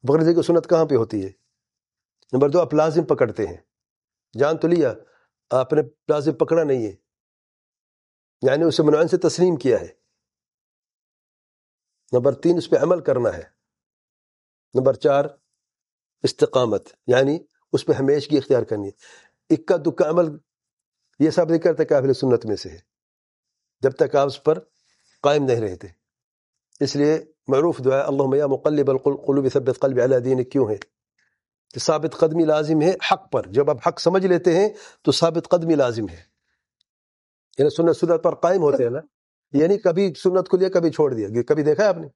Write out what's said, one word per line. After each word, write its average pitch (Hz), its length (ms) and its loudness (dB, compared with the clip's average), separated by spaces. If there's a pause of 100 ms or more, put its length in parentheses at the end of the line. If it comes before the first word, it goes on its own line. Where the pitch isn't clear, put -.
بغیر 139 180 2
دلیل 165 140 2
کی 165 80 2
سنت 170 280 0
کہاں 165 140 4
پہ 147 100 -2
ہوتی 110 300 -2
ہے؟ 98 60 -10 (1000)
نمبر 135 160 2
دو، 165 120 2
آپ 151 140 -2
لازم 156 300 2
پکڑتے 117 420 -2
ہیں۔ 85 100 -10 (840)
جان 147 180 0
تو 165 120 -2
لیا، 160 260 0 (560)
آپ 127 220 0
نے 151 100 2 (260)
لازم 151 240 0
پکڑا 156 320 0
نہیں 131 220 -2
ہے، 98 80 -10 (1500)
یعنی 135 220 0
اسے 160 180 0
منعن 156 260 4
سے 180 80 0
تسلیم 175 400 2
کیا 120 240 0
ہے۔ 85 80 -14 (2250)
نمبر 123 220 2
تین، 175 220 0
اس - 140 -4
پہ - 60 4
عمل 165 240 2
کرنا 120 360 -2
ہے۔ 73 60 -14 (1300)
نمبر 131 200 2
چار، 143 300 0 (960)
استقامت، 123 680 -2 (180)
یعنی 135 320 2 (340)
اس - 140 -4
پہ - 60 0
ہمیشگی 139 460 0
اختیار 127 240 0
کرنی 104 260 -6
ہے۔ 101 40 -14 (640)
اکا 160 220 -2
دکا 156 340 -2
عمل 165 260 0 (840)
یہ 156 120 2
سب 160 200 0
نہیں 165 100 2
کرتے 160 240 0
کہ 156 100 0
آپ 135 80 2
اہل 135 100 0
سنت 123 340 0
میں 104 100 -4
سے - 120 -14
ہے، 82 100 -20 (1000)
جب 131 120 0
تک 143 240 -2
آپ 139 100 2
اس - 160 -8
پر 160 160 0 (640)
قائم 143 220 2
نہیں 120 160 0
رہتے۔ 95 280 -8 (920)
اس 143 160 -4
لیے 151 280 0 (240)
معروف 139 360 0
دعا 131 120 2
ہے، 139 60 0
"اللہم 135 320 -2
یا 147 120 0
مقلب 143 440 0
القل-، 139 360 -2
قلوب 139 260 0
ثبت 127 280 -2
قلبی 123 240 0
علی 131 160 2
دینک" 127 320 -2
کیوں 131 160 0
ہے؟ 107 80 -4 (1000)
کہ 120 60 -12
ثابت 151 320 -2
قدمی 165 320 0
لازم 156 380 0
ہے 175 100 2 (200)
حق - 200 -4
پر۔ 113 140 -4
جب 135 240 0
آپ 143 180 -2
حق 165 120 -6
سمجھ 185 260 0
لیتے 175 300 2
ہیں 202 120 2 (340)
تو 147 100 0
ثابت 165 360 -2
قدمی 170 260 2
لازم 117 340 0
ہے، 85 140 -18 (1400)
یعنی 139 120 2
سنت، 165 260 0
سنت 165 260 0
پر 165 120 0
قائم 180 280 0
ہوتے 139 200 2
ہیں 117 80 0
نا، 135 100 -8 (520)
یعنی 165 260 2
کبھی 180 360 0
سنت 185 340 -2
کو 190 80 0
لیا، 185 120 0
کبھی 170 220 0
چھوڑ 139 240 0
دیا۔ 104 140 -6 (200)
کبھی 151 140 2
دیکھا 151 200 0
ہے 214 60 2
آپ 185 80 0
نے؟ 160 200 -14